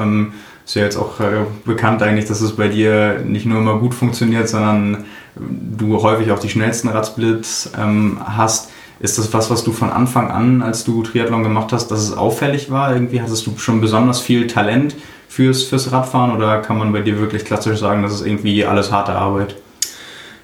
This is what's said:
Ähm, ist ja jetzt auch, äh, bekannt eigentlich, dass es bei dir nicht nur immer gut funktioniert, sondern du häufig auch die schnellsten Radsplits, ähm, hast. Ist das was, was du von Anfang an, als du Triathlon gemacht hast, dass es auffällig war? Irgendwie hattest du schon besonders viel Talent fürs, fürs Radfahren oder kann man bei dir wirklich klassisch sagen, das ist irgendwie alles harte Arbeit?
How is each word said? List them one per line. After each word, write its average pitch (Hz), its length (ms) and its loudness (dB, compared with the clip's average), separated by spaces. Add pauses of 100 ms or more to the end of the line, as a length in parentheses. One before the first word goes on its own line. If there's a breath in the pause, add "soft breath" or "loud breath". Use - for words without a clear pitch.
Ähm, 107 300 0 (340 loud breath)
ist - 80 -8
ja 104 80 2
jetzt 104 140 0
auch, 107 240 -6
äh, 104 240 0 (200)
bekannt 110 380 2
eigentlich, 107 240 2
dass 104 140 -2
es 110 160 -2
bei 104 120 2
dir 107 560 2
nicht 107 220 -2
nur 110 140 2
immer 110 180 2
gut 123 160 0
funktioniert, 113 540 0
sondern 104 560 0 (320 loud breath)
du 107 680 -2
häufig 110 300 2
auch 98 60 0
die 101 120 -4
schnellsten 113 380 0
Radsplits, 110 880 -2
ähm, 107 460 2
hast. 110 460 0 (280 loud breath)
Ist - 180 -2
das 107 160 -2
was, 113 180 2
was 113 140 0
du 110 80 0
von 110 160 0
Anfang 120 420 0
an, 123 300 4
als 113 240 -2
du 113 180 0
Triathlon 117 400 0
gemacht 107 300 0
hast, 113 180 -2
dass 107 100 -2
es 104 140 -2
auffällig 139 560 0
war? 135 220 0
Irgendwie 123 300 0
hattest 113 240 -4
du 107 100 -6
schon 113 240 0
besonders 117 400 2
viel 117 260 2
Talent 117 480 2 (320 loud breath)
fürs, 131 360 2
fürs 131 280 -2
Radfahren 127 460 2
oder 107 220 2
kann 110 180 -2
man 107 160 2
bei 104 80 0
dir 104 180 0
wirklich 107 280 -2
klassisch 107 320 -2
sagen, 104 240 0
das 101 100 0
ist - 140 -4
irgendwie 104 400 2
alles 101 260 0
harte 101 200 0
Arbeit? 98 440 -2 (880 loud breath)